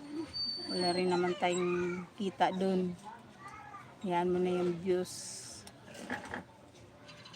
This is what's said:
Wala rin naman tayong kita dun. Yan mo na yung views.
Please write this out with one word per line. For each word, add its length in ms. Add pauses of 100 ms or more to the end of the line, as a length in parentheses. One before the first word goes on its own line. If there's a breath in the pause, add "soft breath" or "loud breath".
(720)
Wala 160
rin 240
naman 240
tayong 640 (160)
kita 320
dun. 480 (1120)
Yan 240
mo 80
na 160
yung 240
views. 640 (1900)